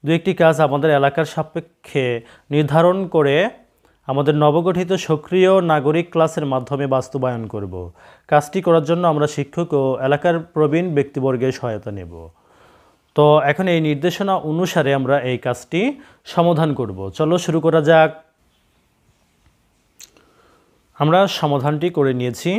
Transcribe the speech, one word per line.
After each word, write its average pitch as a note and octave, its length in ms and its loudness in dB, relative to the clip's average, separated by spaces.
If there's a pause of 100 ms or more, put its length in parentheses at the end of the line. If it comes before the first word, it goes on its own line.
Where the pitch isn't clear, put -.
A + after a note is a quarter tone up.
দুই D#3 120 0
একটি E3+ 180 -2
কাজ E3 260 4
আমাদের C#3+ 320 0
এলাকার C#3 420 0
সাপেক্ষে D#3 720 -8 (460)
নির্ধারণ D#3+ 460 2 (100)
করে D3 280 2 (720)
আমাদের C#3 280 0
নবগঠিত E3+ 560 0 (160)
সক্রিয় F3+ 440 2 (100)
নাগরিক D#3 500 0
ক্লাসের D#3+ 340 0
মাধ্যমে C3+ 420 -4
বাস্তবায়ন B2+ 600 -4
করব। G2 260 -10 (540)
কাজটি D3 340 0
করার E3 280 2
জন্য E3+ 180 0
আমরা D3+ 200 0
শিক্ষক D#3 460 -6
ও C#3 100 0 (240)
এলাকার D3 280 0 (180)
প্রবীণ D#3 400 0
ব্যক্তিবর্গের C3 580 -2
সহায়তা A2 400 -8
নেব। F2+ 220 -14 (1000)
তো D3 100 6 (240)
এখন F#3 180 -2
এই E3 140 2
নির্দেশনা E3+ 520 -2 (160)
অনুসারে E3 440 0
আমরা C3+ 220 0 (140)
এই B2 80 -2
কাজটি C3 440 -4 (440)
সমাধান E3 480 0
করব। G#2 260 -6 (180)
চলো D#3+ 200 0
শুরু E3 240 -2
করা D#3+ 200 2
যাক। D#3+ 300 4 (2750)
আমরা D#3+ 220 4 (200)
সমাধানটি D3 500 -2
করে C#3+ 240 0
নিয়েছি। B2 460 -4